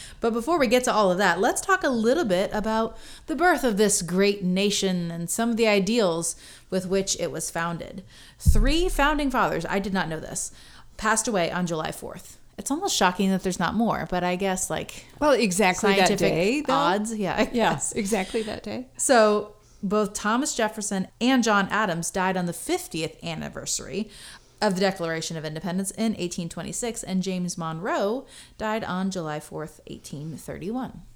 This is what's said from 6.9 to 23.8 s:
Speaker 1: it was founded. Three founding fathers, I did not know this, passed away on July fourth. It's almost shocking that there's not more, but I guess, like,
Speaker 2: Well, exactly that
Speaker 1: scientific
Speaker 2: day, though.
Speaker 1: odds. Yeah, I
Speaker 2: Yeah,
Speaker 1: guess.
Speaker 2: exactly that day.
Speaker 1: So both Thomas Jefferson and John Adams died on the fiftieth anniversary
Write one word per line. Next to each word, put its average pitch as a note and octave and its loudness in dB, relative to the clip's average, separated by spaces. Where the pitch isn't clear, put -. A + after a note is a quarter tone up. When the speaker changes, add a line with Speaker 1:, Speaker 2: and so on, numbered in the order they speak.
Speaker 1:
it D#3+ -4
was D#3+ -8
founded. E3+ -6
Three D4+ 4
founding D4 2
fathers, F#3 0
I G3 0
did F#3+ -4
not F3+ -2
know D#3+ -6
this, - -8
passed A3 0
away F#3+ 0
on F3+ -2
July D#3+ -4
fourth. - -14
It's - -8
almost F4+ 0
shocking F#3+ 4
that F#3+ 0
there's F#3 -2
not F3 0
more, G3+ 0
but F3+ 0
I F3+ 0
guess, F#3 -2
like, - -6
Speaker 2:
Well, D4 4
exactly G3 4
that F#3+ 6
Speaker 1:
scientific G3+ 2
Speaker 2:
day, G3 2
though. C4 0
Speaker 1:
odds. G3+ 2
Yeah, F#3 -2
I G#3 2
Speaker 2:
Yeah, G#3 2
Speaker 1:
guess. - -4
Speaker 2:
exactly G#3 -2
that G#3+ -8
day. A3+ -8
Speaker 1:
So G#3+ 4
both G#3 0
Thomas A#3+ -2
Jefferson G#3 -2
and B3 4
John G3+ 4
Adams F3+ -2
died F#3 0
on F3+ 0
the F3 -2
fiftieth E3+ -6
anniversary D#3 -6